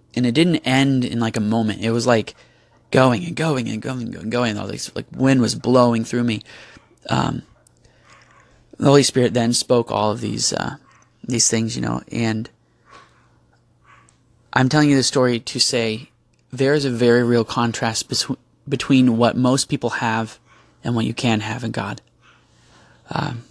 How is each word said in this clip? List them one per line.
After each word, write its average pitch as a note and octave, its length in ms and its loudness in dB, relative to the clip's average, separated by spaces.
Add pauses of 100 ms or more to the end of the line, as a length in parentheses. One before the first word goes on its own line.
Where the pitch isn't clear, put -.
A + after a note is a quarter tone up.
(140)
and B2 140 0
it A#2 60 0
didn't E3 240 2
end C3 460 2
in, A#2 160 -4
like, A2+ 160 -2
a A2+ 60 -2
moment. G#2+ 400 0
It A2+ 80 -2
was, A2+ 160 0
like, A2+ 300 2 (560)
going C3 340 4
and A2+ 100 -8
going C#3 320 -2
and G#2+ 140 -6
going A#2 340 -8
and G#2+ 160 -10
going. A#2+ 280 -2
All G2 80 -8
this, - 280 -10
like, A2+ 160 -8
wind C3 300 2
was A2+ 140 0
blowing A#2 500 2
through A#2+ 180 -4
me. A2+ 200 -2 (640)
Um, - 320 -2 (1400)
the - 80 0
Holy C#3+ 180 8
Spirit B2 300 0
then A#2 180 0
spoke A#2 400 0
all G#2 200 0
of A#2 100 -6
these, A2+ 320 -4
uh, - 240 -6 (460)
these - 260 0
things, A2+ 260 -2
you B2 60 -6
know, A#2+ 300 -4
and A2+ 400 -2 (2000)
I'm B2+ 160 2
telling D3 220 4
you C#3 40 4
this C3 120 2
story B2 320 0
to - 200 -8
say A2+ 500 -2 (420)
there C3+ 220 0
is D3+ 100 0
a C#3 60 -2
very A#2+ 340 4
real A#2 220 2
contrast A#2 640 -2
betw-, - 260 -4 (320)
between B2+ 480 2
what A#2 220 2
most B2+ 320 0
people B2+ 220 -2
have A2+ 460 -4 (460)
and A#2+ 100 -2
what A2+ 120 0
you A#2 80 -4
can A2+ 260 0
have A2+ 240 -8
in A2+ 80 -6
God. A2 300 -8 (1080)
Um, - 400 -6